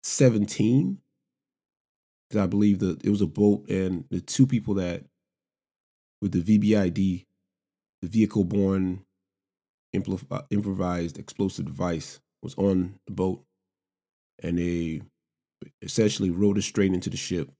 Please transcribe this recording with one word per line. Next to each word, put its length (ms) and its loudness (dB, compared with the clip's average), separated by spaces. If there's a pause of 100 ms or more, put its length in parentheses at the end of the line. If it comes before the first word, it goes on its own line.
seventeen. 960 2 (1300)
'Cause 100 0
I 80 2
believe 320 4
that 240 -2
it 60 0
was 120 2
a 60 2
boat 420 2
and 400 -2
the 120 -4
two 260 4
people 280 -2
that 300 -4 (1160)
with 100 -2
the 100 0
V 180 4
B 160 4
I 120 2
D, 380 0 (760)
the 60 -8
vehicle-borne 960 0 (920)
impl-, 380 -6
uh, 200 -6
improvised 680 -2
explosive 480 -6
device, 560 -6 (200)
was 140 -12
on 520 0
the 40 -14
boat, 320 -4 (960)
and 180 -4
they 440 -4 (800)
essentially 480 0
rode 300 2
it 20 -2
straight 320 0
into 160 -4
the 80 -8
ship 420 -6